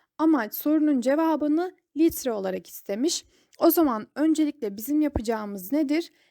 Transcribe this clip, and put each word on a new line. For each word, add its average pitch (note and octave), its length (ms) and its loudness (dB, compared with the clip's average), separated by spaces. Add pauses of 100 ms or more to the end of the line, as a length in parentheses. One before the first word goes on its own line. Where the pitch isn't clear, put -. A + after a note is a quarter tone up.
(180)
ama D4 340 2
sorunun D4+ 500 2
cevabını D4+ 680 0 (260)
litre D#4+ 340 0
olarak F#3+ 360 -6
istemiş. - 580 -4 (340)
O E4+ 120 6
zaman C4+ 440 0
öncelikle D4 600 0
bizim D4 240 -2
yapacağımız G#3+ 680 -4
nedir? D#4 400 0 (200)